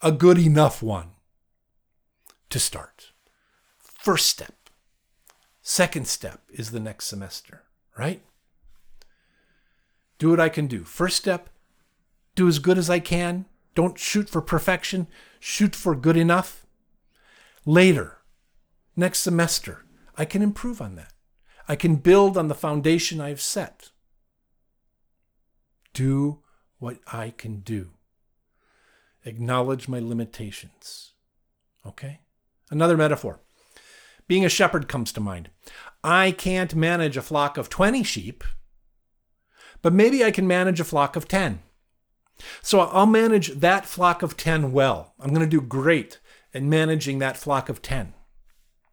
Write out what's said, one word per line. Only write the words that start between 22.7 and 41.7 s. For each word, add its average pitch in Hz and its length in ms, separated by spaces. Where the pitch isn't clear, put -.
I've 143 200
set. - 500
Do 139 460
what 123 180
I 113 220
can 110 320
do. 95 300
Acknowledge 123 640
my 127 120
limitations. - 1120
Okay? 139 340
Another 165 280
metaphor. 147 420
Being 190 180
a 175 40
shepherd 170 380
comes 120 260
to - 80
mind. 92 280
I 185 280
can't 185 440
manage 160 420
a 127 40
flock 143 360
of 131 120
twenty 226 340
sheep, - 400
but 170 120
maybe 233 300
I 220 80
can 190 160
manage 180 320
a 160 60
flock 143 300
of 165 120
ten. 156 320